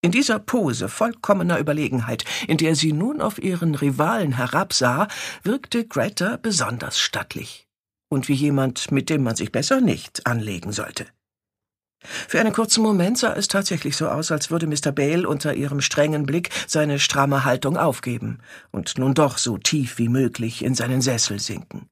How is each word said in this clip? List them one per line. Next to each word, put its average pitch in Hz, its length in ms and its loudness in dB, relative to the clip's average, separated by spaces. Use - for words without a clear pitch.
In 175 80 4
dieser 233 280 2
Pose 139 500 -2
vollkommener 196 680 0
Überlegenheit, 131 640 -2
in 156 100 2
der 160 180 4
sie 156 160 2
nun 214 300 0
auf - 200 -4
ihren 175 340 0
Rivalen 147 580 0
herabsah, 131 720 0
wirkte 233 420 -2
Greta 196 520 -2
besonders - 640 -2
stattlich - 680 -6
und 139 180 0
wie 147 60 4
jemand, 135 580 0
mit 135 180 0
dem 147 140 2
man 113 120 0
sich - 160 -6
besser 262 280 2
nicht - 480 0
anlegen 107 440 -4
sollte. 104 340 -8
Für - 360 -4
einen 220 120 4
kurzen 226 300 2
Moment 208 380 4
sah 220 140 0
es - 140 -4
tatsächlich 185 480 -2
so - 140 -2
aus, 156 220 -2
als 151 180 -2
würde 165 160 0
Mister 147 260 0
Bale 151 360 2
unter 147 260 -2
ihrem 143 280 -2
strengen 151 440 2
Blick 165 240 0
seine 151 300 2
stramme 139 480 4
Haltung 135 320 2
aufgeben 120 640 0
und - 260 -6
nun 131 160 2
doch 147 240 4
so 117 220 -2
tief 139 400 0
wie 117 100 2
möglich 120 540 0
in 131 100 0
seinen 123 280 0
Sessel 117 380 0
sinken. - 520 -8